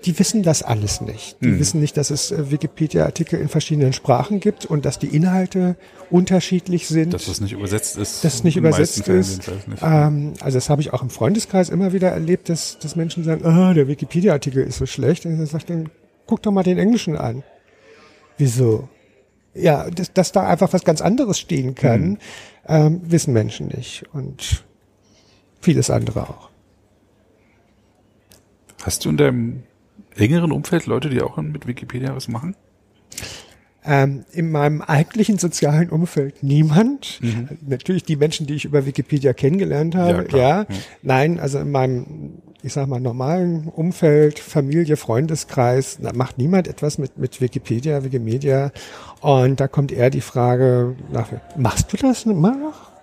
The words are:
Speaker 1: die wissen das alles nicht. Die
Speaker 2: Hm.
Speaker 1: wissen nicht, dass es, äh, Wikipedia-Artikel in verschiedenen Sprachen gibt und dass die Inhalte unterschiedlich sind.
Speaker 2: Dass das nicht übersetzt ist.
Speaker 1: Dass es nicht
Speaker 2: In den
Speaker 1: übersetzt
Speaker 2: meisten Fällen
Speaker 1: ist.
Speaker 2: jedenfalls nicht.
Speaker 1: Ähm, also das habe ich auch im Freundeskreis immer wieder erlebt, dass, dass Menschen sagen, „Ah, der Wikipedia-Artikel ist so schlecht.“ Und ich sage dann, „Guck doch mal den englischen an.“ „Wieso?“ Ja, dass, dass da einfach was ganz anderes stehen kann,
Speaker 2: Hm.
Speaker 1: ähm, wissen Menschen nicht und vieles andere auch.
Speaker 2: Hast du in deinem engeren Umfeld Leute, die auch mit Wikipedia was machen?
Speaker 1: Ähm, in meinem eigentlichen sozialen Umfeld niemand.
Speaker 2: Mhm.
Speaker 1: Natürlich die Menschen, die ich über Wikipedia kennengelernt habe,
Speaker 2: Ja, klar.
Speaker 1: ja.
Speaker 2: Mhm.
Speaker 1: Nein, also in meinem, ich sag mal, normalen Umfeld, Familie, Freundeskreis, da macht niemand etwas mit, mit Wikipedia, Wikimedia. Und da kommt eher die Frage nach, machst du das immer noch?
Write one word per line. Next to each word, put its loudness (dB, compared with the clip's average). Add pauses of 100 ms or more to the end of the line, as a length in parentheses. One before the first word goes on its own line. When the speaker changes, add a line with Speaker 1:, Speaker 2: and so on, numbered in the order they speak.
Speaker 1:
die -2
wissen 2
das 2
alles -2
nicht. -12
Die 2
Speaker 2:
Hm. 4
Speaker 1:
wissen 0
nicht, 0
dass -2
es, -4
äh, -4
Wikipedia-Artikel -2
in -2
verschiedenen 0
Sprachen 0
gibt -2
und -2
dass -2
die -4
Inhalte 2 (360)
unterschiedlich 2
sind. 0
Speaker 2:
Dass -6
das -6
nicht -4
übersetzt -4
ist. -6
Speaker 1:
Dass 2
es -8
nicht 4
Speaker 2:
In 0
den 6
Speaker 1:
übersetzt 2
Speaker 2:
meisten -6
Fällen 4
Speaker 1:
ist. 0 (180)
Speaker 2:
jedenfalls -10
nicht. -10
Speaker 1:
Ähm, 2
also -4
das -4
habe 2
ich -4
auch -2
im -6
Freundeskreis 0
immer 0
wieder 2
erlebt, -2
dass, -4
dass -10
Menschen -4
sagen, -2
„Ah, 6
der 6
Wikipedia-Artikel 0
ist -4
so -2
schlecht.“ -2
Und -2
ich -6
sage -6
dann, -6 (380)
„Guck -2
doch 0
mal 2
den 2
englischen 2
an.“ -4 (960)
„Wieso?“ 2 (680)
Ja, 2
dass, -6
dass 2
da 2
einfach 2
was 0
ganz 2
anderes 0
stehen -4
kann, 2
Speaker 2:
Hm. 0 (500)
Speaker 1:
ähm, 4
wissen 0
Menschen 0
nicht -12
und -6 (960)
vieles 2
andere -2
auch. -18 (2250)
Speaker 2:
Hast -6
du -2
in -2
deinem 0 (540)
engeren 4
Umfeld -2
Leute, -2
die 0
auch -4
mit -8
Wikipedia -8
was -10
machen? -8 (1300)
Speaker 1:
Ähm, 0
in -4
meinem 0
eigentlichen 0
sozialen 0
Umfeld -2
niemand. 2
Speaker 2:
Mhm. -2 (180)
Speaker 1:
Natürlich -2
die -2
Menschen, 0
die -4
ich -6
über 2
Wikipedia 0
kennengelernt 0
habe, 2
Speaker 2:
Ja, 2
klar. 2
Speaker 1:
ja. 4
Speaker 2:
Mhm. -8 (280)
Speaker 1:
Nein, 2
also -4
in -4
meinem, -2 (240)
ich -8
sag -2
mal, -4
normalen -2
Umfeld, 4
Familie, 0
Freundeskreis, 0
da -6
macht -4
niemand 2
etwas -6
mit, -8
mit -6
Wikipedia, -2
Wikimedia. 0 (500)
Und 4
da 0
kommt -2
eher 4
die -4
Frage 2 (140)
nach, -4 (260)
machst 0
du -2
das 0
immer 2
noch? -10 (120)